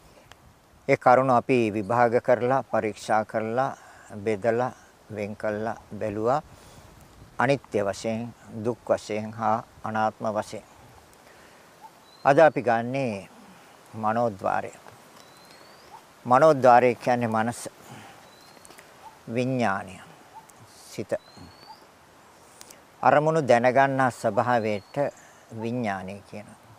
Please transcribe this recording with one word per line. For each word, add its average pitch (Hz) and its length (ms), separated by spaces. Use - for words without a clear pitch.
ඒ 139 100
කරුණු 127 360
අපි 120 380
විභාග 113 480
කරලා, 123 440
පරීක්ෂා 107 640
කරලා, 117 520
බෙදලා, 113 540
වෙන් 104 280
කළා 107 440
බැලුවා. 107 500
අනිත්‍ය 123 500
වශයෙන්, 113 500
දුක් 113 320
වශයෙන් 107 460
හා 110 300
අනාත්ම 110 520
වශයෙන්. 104 320
අද 139 140
අපි 151 220
ගන්නේ 117 680
මනෝද්වාරය. 104 800
මනෝද්වාරය 123 760
කියන්නේ 120 320
මනස, 113 420
විඥානය, 113 760
සිත. - 280
අරමුණු 151 420
දැනගන්නා 127 680
ස්වභාවයට 110 840
විඥානය 104 680
කියන 104 260